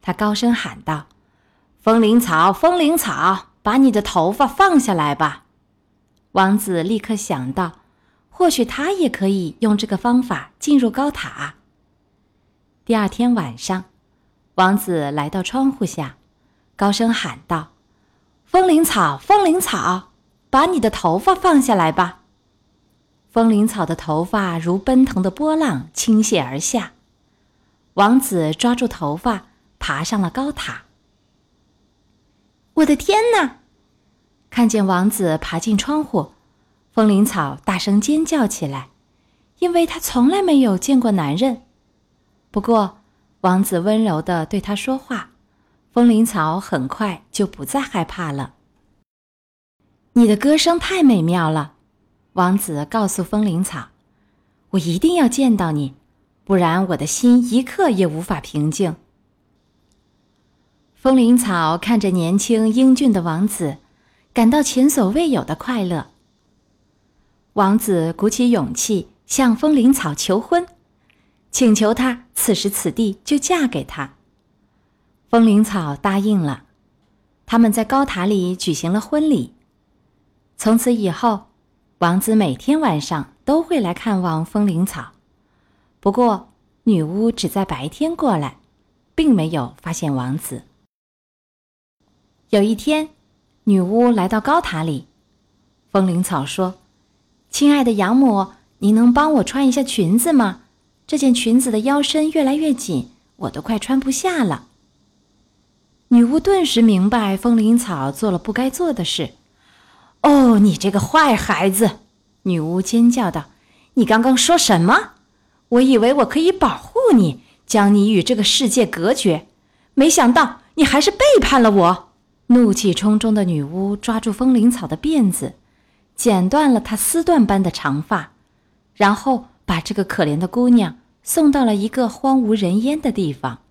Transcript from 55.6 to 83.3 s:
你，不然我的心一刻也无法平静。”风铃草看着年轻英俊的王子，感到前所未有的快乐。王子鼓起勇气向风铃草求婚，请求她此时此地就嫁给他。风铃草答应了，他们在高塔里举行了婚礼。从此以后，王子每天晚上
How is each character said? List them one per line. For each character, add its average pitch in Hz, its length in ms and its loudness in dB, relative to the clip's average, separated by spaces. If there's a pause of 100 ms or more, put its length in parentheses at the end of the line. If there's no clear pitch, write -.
你， 143 220 -4 (500)
不 196 100 0
然 175 340 2
我 170 80 -2
的 - 80 -6
心 240 480 2
一 240 80 2
刻 302 300 -2
也 190 160 0
无 156 160 -6
法 175 180 -6
平 151 300 -4
静。” 165 240 -4 (2000)
风 262 220 2
铃 247 200 6
草 175 400 0
看 214 220 0
着 202 120 0
年 180 280 0
轻 220 340 0
英 262 220 4
俊 254 180 2
的 185 100 0
王 170 260 -2
子， 156 300 -6 (540)
感 226 160 2
到 294 140 2
前 269 260 2
所 226 220 0
未 311 200 -2
有 185 120 -2
的 156 140 -8
快 240 260 -6
乐。 175 280 -6 (1400)
王 202 220 2
子 170 360 -2
鼓 208 180 -2
起 247 200 0
勇 165 220 0
气 - 360 -4 (180)
向 247 300 0
风 302 180 0
铃 262 180 4
草 151 220 -2
求 196 260 -2
婚， 349 240 -2 (840)
请 226 240 2
求 214 180 2
她 240 340 -4 (100)
此 - 180 0
时 202 160 -4
此 180 220 -6
地 214 320 -4
就 302 120 -2
嫁 320 300 -2
给 147 160 -6
他。 139 320 -14 (1120)
风 233 160 4
铃 214 200 4
草 170 320 -4
答 196 240 -2
应 208 200 0
了， 143 220 -6 (800)
他 233 140 0
们 226 140 4
在 220 120 -2
高 269 200 0
塔 185 200 -6
里 185 300 -2
举 180 180 -4
行 165 200 -4
了 208 80 -2
婚 302 280 -2
礼。 175 240 -2 (1040)
从 220 220 2
此 240 160 0
以 202 160 -2
后， 208 360 -4 (520)
王 175 200 0
子 220 160 -2
每 185 200 0
天 294 260 -2
晚 196 180 0
上 147 360 -8 (100)